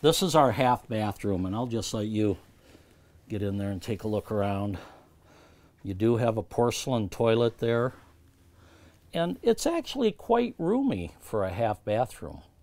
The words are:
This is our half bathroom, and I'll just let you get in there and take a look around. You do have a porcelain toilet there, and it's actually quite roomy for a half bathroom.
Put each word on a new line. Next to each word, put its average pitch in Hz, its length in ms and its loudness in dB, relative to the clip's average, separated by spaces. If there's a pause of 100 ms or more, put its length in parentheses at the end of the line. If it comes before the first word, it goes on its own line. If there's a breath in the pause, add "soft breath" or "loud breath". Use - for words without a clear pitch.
This 160 200 4
is 170 140 0
our 139 160 8
half 123 360 2
bathroom, 101 580 -2
and 95 100 -4
I'll 123 100 -2
just 117 260 -6
let 107 140 -2
you 107 300 2 (920 soft breath)
get 104 140 -4
in 101 160 -2
there 101 120 -2
and 92 120 -6
take - 220 -6
a 107 40 -2
look 107 220 -2
around. 101 480 -2 (1040 loud breath)
You 98 120 -6
do 113 240 2
have 117 180 2
a 107 60 -4
porcelain 120 680 -2
toilet 117 500 2
there, 117 360 0 (1200 loud breath)
and 170 300 -2
it's - 240 0
actually 285 460 0
quite 240 460 0
roomy 165 600 0
for 104 260 -2
a 95 60 -2
half 107 340 -2
bathroom. 104 580 -2 (200)